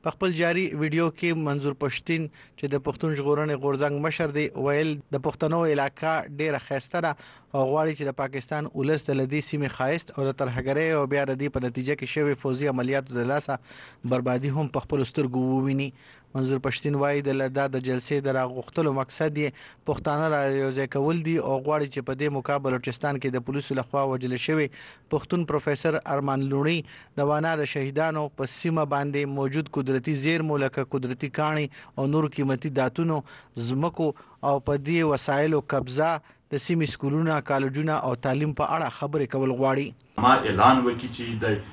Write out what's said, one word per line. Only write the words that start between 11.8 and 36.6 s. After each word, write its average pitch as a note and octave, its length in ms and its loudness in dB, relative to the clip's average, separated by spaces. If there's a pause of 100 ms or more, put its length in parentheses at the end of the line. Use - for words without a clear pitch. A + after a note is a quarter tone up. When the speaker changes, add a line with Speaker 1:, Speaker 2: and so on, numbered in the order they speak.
Speaker 1:
کې C3+ 140 -6
شوې D3 280 2
فوزي C3+ 340 0
عملیاتو C3 400 -2
د A#2+ 160 0
لاسه C#3+ 220 0 (580)
بربادي B2+ 480 0
هم D3 160 -2
په C3 100 -2
خپلو C3+ 260 0
سترګو C3 380 0
وویني. C3+ 420 0 (440)
منظور C3 280 0
پښتین C#3+ 360 -2
وایي C#3+ 260 2
د C3+ 140 0
له C3 160 -2
دا C#3 80 2 (100)
د C3 100 0
جلسې C3 400 0
د C3+ 120 2
راغوښتلو B2+ 600 0
مقصد D3 460 -2
یې C#3+ 80 0 (400)
پښتانه D3+ 420 0
را D3 80 2 (160)
یو C3+ 100 2 (120)
ځای C3+ 180 0
کول D#3+ 320 2
دي E3 80 2
او C#3 180 0
غواړي D3 400 0
چې C#3 140 -4
په C3+ 120 -4
دې D3 160 0
موقع C3+ 200 0 (100)
بلوچستان C3 540 -2
کې B2+ 160 -2
د B2 100 -2
پولیسو C#3 320 -4
لخوا B2+ 320 -2
وژل B2+ 260 -2 (100)
شوي D#3 200 2 (480)
پښتون E3+ 380 -2
پروفیسر D3+ 440 0 (200)
ارمان C#3 340 0
لوڼي C#3+ 260 2 (440)
د C#3+ 100 4
وانا D#3 300 2
د C#3+ 140 -2
شهیدانو D3+ 500 0 (180)
په C3 140 -4
سیمه D#3+ 280 0 (100)
باندې C#3+ 440 0
موجود C#3 400 0
قدرتي C3+ 360 0 (100)
زیرمو D#3 400 2
لکه C3+ 200 -2 (120)
قدرتي B2+ 440 -4
کاڼي D3+ 260 0 (280)
او C#3 120 0 (100)
نور D3+ 200 2
قیمتي C3+ 440 0
داتونو، D3+ 420 0 (480)
ځمکو D#3 400 0 (400)
او C#3+ 100 4
په C#3+ 160 0
دې D3+ 380 2
وسایلو D3 480 2 (120)
قبضه، C3+ 380 2 (400)
د C#3+ 140 -4